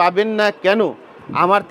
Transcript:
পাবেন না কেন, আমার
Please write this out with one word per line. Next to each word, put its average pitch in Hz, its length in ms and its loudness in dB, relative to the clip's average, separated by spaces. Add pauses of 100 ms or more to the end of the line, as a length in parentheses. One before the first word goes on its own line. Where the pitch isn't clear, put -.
পাবেন 185 280 0 (100)
না 208 80 2 (160)
কেন, 202 180 2 (640)
আমার 196 280 2